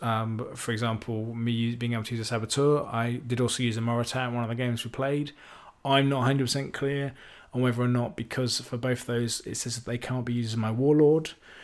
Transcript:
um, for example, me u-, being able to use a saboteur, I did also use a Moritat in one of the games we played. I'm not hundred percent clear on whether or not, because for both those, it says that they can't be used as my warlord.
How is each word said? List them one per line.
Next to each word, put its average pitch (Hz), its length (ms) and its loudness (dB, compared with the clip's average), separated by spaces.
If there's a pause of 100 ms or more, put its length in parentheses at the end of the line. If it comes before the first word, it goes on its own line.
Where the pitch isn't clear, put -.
um, 113 540 -2
for - 180 -4
example, 113 640 -2
me 117 180 0
u-, 117 240 0
being 120 160 -2
able 110 120 -2
to 123 100 -6
use 113 60 -2
a 110 40 -4
saboteur, 139 640 2
I 117 400 -2
did 120 140 0
also 123 220 0
use 113 140 0
a 117 40 -2
Moritat 120 480 0
in 120 60 -4
one 117 100 -2
of 110 40 -2
the 117 60 -4
games 120 300 -2
we 117 60 -8
played. 143 420 -2 (520)
I'm 139 240 6
not 135 140 2
hundred 135 220 4
percent 135 280 -4
clear 139 400 -2 (400)
on 127 80 -2
whether 123 220 2
or 123 60 4
not, 123 280 0
because 123 440 -2
for 127 180 -8
both 123 280 0
those, 120 360 0
it - 140 -8
says 117 180 -4
that 117 100 -8
they 120 140 -4
can't 127 260 -4
be 120 80 -2
used 117 200 0
as 113 40 -2
my 110 140 0
warlord. 151 640 6 (320)